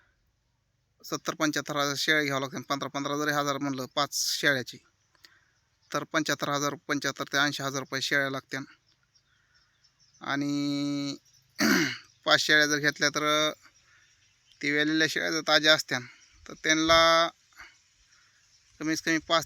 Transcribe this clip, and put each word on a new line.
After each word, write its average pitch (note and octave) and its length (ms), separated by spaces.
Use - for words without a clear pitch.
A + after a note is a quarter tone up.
सत्तर - 280
पंच्याहत्तर D3+ 420
हजार C#3+ 220
शेळ्या D#3 260
घ्यावं C#3 180
लागतील. C3+ 200
पंधरा, C3+ 280
पंधरा C#3+ 280
जरी D3+ 140
हजार C#3+ 260
म्हणलं C3+ 280
पाच C#3+ 140
शेळ्याची, C3 380
तर D3 100
पंच्याहत्तर D3 460
हजार, C#3+ 260
पंच्याहत्तर C#3+ 360
ते C#3+ 140
ऐंशी C#3+ 260
हजार C#3 160
रुपये C3+ 220
शेळ्या C#3 280
लागत्या. C3+ 300
आणि C#3+ 920
<clears throat> - 640
पाच D3+ 140
शेळ्या D3+ 280
जर D3 100
घेतल्या, D3 320
तर D3+ 420
ते C#3+ 100
वेलेल्या D#3 380
शेळ्या F3 220
जर D#3+ 160
ताज्या D#3 260
असत्या, C#3+ 260
तर - 60
त्यांना E3 760
कमीत D#3 260
कमी E3 120
पाच D#3+ 280